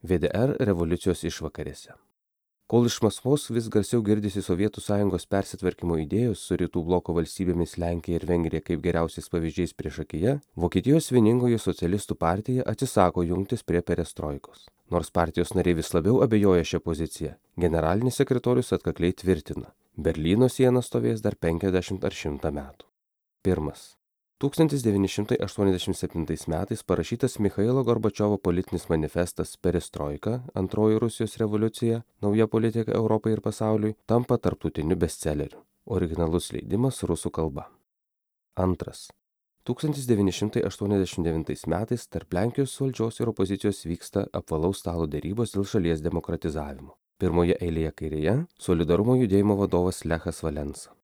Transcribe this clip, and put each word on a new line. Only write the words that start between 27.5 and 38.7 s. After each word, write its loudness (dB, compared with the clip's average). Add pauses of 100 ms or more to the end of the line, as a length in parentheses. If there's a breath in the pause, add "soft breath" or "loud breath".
Gorbačiovo 0
politinis -2
manifestas -2
Perestroika, -4 (120)
Antroji 2
Rusijos -2
revoliucija, 0 (200)
nauja 4
politika 0
Europai 2
ir 0
pasauliui, 0 (100)
tampa 2
tarptautiniu -2
bestseleriu. -4 (220)
Originalus 0
leidimas -2
rusų -2
kalba. -4 (880)
Antras. -2 (560)